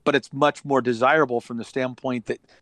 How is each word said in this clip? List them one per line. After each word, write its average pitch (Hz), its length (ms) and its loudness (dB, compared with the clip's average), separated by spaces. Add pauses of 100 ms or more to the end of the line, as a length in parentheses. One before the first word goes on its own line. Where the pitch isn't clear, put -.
but 147 100 2
it's - 160 -2
much 143 320 0
more 139 160 0
desirable 123 640 2
from 120 160 -10
the 110 80 -8
standpoint 127 640 -6
that 135 120 -4 (220)